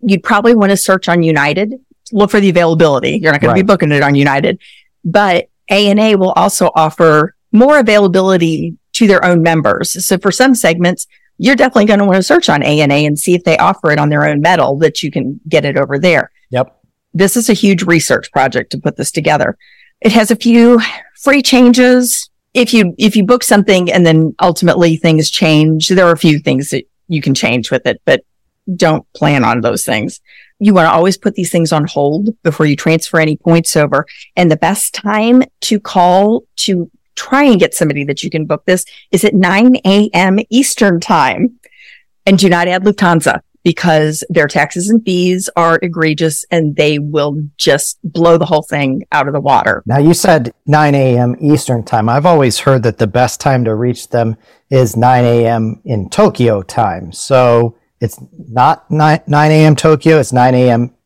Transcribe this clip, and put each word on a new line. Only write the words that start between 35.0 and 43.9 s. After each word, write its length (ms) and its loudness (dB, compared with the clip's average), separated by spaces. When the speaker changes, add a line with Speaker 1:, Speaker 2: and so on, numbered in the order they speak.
Speaker 1:
to 180 -4
call 640 0
to 320 -4
try 280 -2
and 160 4
get 140 0
somebody 320 -4
that 180 -8
you 60 -8
can 160 -6
book 200 -6
this 200 -2
is 140 -2
at 80 0
nine 420 2
A 280 2
M 260 0
Eastern 500 0
time. 600 -2
And 120 4
do 100 2
not 200 0
add 160 -4
Lufthansa, 580 0
because 640 0